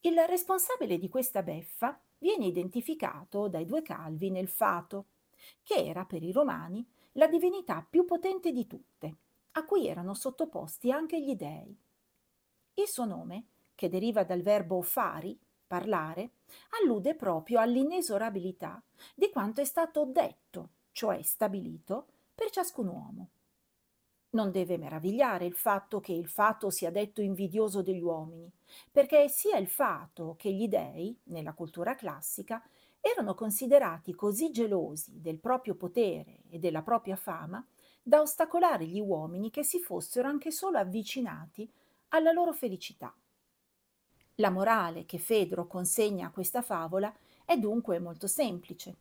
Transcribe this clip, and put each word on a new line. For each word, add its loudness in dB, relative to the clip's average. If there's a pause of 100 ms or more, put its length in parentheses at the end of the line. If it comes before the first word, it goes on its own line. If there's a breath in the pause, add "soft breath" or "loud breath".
Il 4
responsabile 0
di -4
questa -2
beffa -4 (200)
viene 2
identificato -4
dai -4
due -2
calvi -6
nel -2
fato, -2 (560 loud breath)
che 2
era -4
per -6
i -4
romani 0 (260 soft breath)
la 6
divinità 0
più 6
potente 0
di -2
tutte, -12 (360)
a -4
cui 2
erano -4
sottoposti -4
anche 0
gli -2
dei. -10 (1000)
Il 2
suo -4
nome, -8 (280)
che -2
deriva 2
dal 0
verbo 2
fari, -2 (260)
parlare, -2 (500 loud breath)
allude 2
proprio 2
all'inesorabilità 0 (320 loud breath)
di 2
quanto -2
è 2
stato 0
detto, -2 (200)
cioè -2
stabilito, -4 (280 soft breath)
per -4
ciascun -4
uomo. -12 (1000)
Non 0
deve 0
meravigliare 2
il -4
fatto 0
che -6
il -2
fato 2
sia -2
detto -2
invidioso 0
degli -2
uomini, -4 (400 loud breath)
perché 8
sia 2
il 0
fato -2
che -2
gli 0
dei, -2
nella -8
cultura -4
classica, -8 (380 soft breath)
erano 0
considerati 4
così 0
gelosi -2
del -6
proprio -2
potere -2
e -12
della 0
propria 0
fama -10 (380 soft breath)
da 8
ostacolare 4
gli -4
uomini -2
che -4
si 0
fossero -2
anche -2
solo 0
avvicinati -4 (380 soft breath)
alla 6
loro 4
felicità. -6 (1300)
La 6
morale 2
che -8
Fedro 2
consegna 0
a -10
questa -4
favola -2 (320 soft breath)
è 4
dunque 0
molto -6
semplice. -4